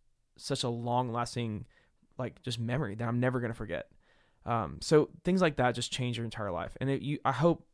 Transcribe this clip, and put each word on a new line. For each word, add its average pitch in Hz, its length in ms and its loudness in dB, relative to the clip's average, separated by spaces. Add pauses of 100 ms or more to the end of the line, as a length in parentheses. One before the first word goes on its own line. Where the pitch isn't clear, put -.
(360)
such - 260 -4
a 127 60 0
long 120 420 0
lasting, 117 560 -4 (500)
like, - 260 -8
just 120 180 -6
memory 117 340 -2
that 117 140 -4
I'm 120 100 0
never 127 220 2
gonna 117 140 -2
forget. 85 360 -6 (560)
Um, 92 340 -2
so 151 300 6 (140)
things 185 180 2
like 156 140 4
that 123 180 4
just 120 160 -4
change 123 260 -2
your 117 80 -4
entire 107 280 -4
life. 85 280 -4
And 131 80 0
it, 135 140 -2
you, 143 220 -4
I 135 80 4
hope 151 420 2